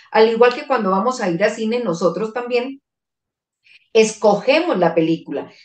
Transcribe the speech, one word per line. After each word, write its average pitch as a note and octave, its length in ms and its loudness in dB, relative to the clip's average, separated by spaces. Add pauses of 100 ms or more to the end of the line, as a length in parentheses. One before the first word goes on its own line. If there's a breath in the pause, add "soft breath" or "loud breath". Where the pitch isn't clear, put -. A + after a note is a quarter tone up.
(100)
Al A3 200 4
igual A#3+ 240 0
que D4 120 -10
cuando A3+ 240 -2
vamos A3+ 300 -2
a G3+ 80 -2
ir F3 160 -2
al A3 60 2
cine, A3+ 340 -4
nosotros F3 480 -2
también B3 480 -6 (1120 soft breath)
escogemos A3+ 840 2
la E3+ 160 2
película. E3 560 -2 (140 loud breath)